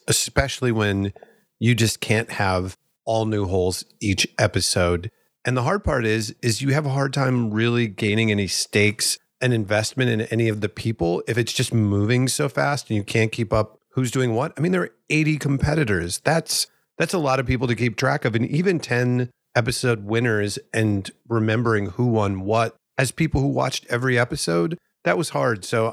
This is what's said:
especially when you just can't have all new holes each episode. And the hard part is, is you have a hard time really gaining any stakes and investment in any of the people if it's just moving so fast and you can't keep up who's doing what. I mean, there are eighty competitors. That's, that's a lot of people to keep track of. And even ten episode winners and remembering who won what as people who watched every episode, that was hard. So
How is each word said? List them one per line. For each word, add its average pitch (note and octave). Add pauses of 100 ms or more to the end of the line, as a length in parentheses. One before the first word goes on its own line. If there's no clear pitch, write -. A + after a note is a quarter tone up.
especially -
when G2+ (460)
you A#2
just A2
can't A2+
have F#2 (280)
all A2
new G#2
holes F#2 (160)
each G2 (120)
episode. F2+ (340)
And B2+
the B2
hard F#3+
part C3
is, A2
is A#2
you C3+
have D3
a C#3
hard C3+
time B2+
really A#2
gaining G#2+
any G2+
stakes - (240)
and B2
investment A2
in A2
any A2+
of G#2+
the G#2
people -
if A2+
it's A#2
just -
moving A2
so C#3+
fast C#3+
and A2
you G2
can't A2
keep A2+
up A2 (140)
who's B2+
doing B2+
what. C3+
I -
mean, E3+
there F3+
are - (140)
eighty D3+
competitors. C3+
That's, - (320)
that's E3+
a F#3+
lot C3+
of B2
people B2+
to A#2+
keep A#2
track C3+
of. A2+
And A#2
even F3
ten B2 (260)
episode A#2
winners G#2+ (160)
and G#2 (160)
remembering A2
who B2
won G2+
what A2 (220)
as C3
people D#3
who C3+
watched C3
every B2
episode, E3 (280)
that F3+
was F3
hard. B2
So A2+